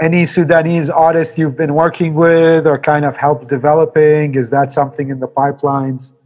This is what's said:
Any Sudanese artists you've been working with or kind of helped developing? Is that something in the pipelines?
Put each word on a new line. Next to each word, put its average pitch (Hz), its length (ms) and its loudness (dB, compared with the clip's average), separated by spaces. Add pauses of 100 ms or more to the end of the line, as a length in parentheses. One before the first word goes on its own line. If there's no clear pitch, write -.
Any 165 260 0
Sudanese 165 640 0
artists 160 480 0
you've 151 180 -2
been 151 180 -2
working 165 400 0
with 165 520 4
or 143 100 2
kind 147 280 0
of 139 120 -4
helped 135 300 -2
developing? 151 880 2
Is 123 160 -2
that 139 220 0
something 139 380 -4
in 131 100 -8
the 127 80 -8
pipelines? 139 840 -4 (140)